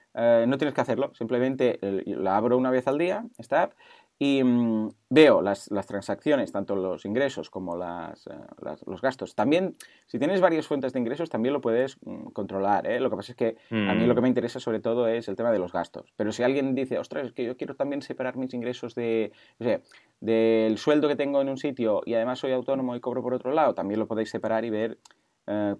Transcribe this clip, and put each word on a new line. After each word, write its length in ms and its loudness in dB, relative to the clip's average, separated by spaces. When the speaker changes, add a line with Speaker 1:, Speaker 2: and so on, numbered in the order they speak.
Speaker 1:
eh, 340 4
no 120 2
tienes 160 0
que 80 2
hacerlo. 320 -2
Simplemente, 680 0
eh, 240 -2
la 320 0
abro 220 4
una 120 0
vez 160 0
al 120 0
día, 260 -2
esta 240 0
app, 100 -2
y, 260 2
mm, 460 2
veo 320 8
las, 300 -2
las 140 -2
transacciones, 680 -2
tanto 240 -2
los 300 -4
ingresos 440 -2
como 260 -8
las, 520 -10
eh, 60 -14
las, 260 -12
los 140 -10
gastos. 340 -4
También, 380 2
si 140 -6
tienes 200 2
varias 280 2
fuentes 240 -2
de 80 -2
ingresos, 280 -4
también 260 0
lo 60 -2
puedes, 440 0
mm, 240 -12
controlar, 580 0
¿eh? 140 0
Lo 100 0
que 60 -4
pasa 160 -8
es 40 -20
que 200 0
a 240 0
mí 100 2
Speaker 2:
Mm. 20 4
Speaker 1:
lo 80 6
que 60 2
me 80 4
interesa 320 -2
sobre 180 -2
todo 300 0
es 180 0
el 80 -6
tema 160 0
de 80 4
los 140 -4
gastos. 420 -6
Pero 160 -2
si 140 -2
alguien 320 0
dice, 240 -2
"Ostras, 260 -6
es 60 -12
que 120 -6
yo 120 -6
quiero 180 -8
también 280 -4
separar 340 -6
mis 180 -6
ingresos 400 -6
de, 380 0
no 80 -2
sé, 160 0
del 580 4
sueldo 300 2
que 80 0
tengo 240 0
en 80 0
un 80 -4
sitio 480 0
y 100 -2
además 240 0
soy 140 -2
autónomo 420 -2
y 60 -8
cobro 220 -4
por 120 -2
otro 160 -4
lado", 240 4
también 240 -2
lo 80 0
podéis 240 -2
separar 340 -2
y 60 -4
ver, 280 -2
eh, 320 -2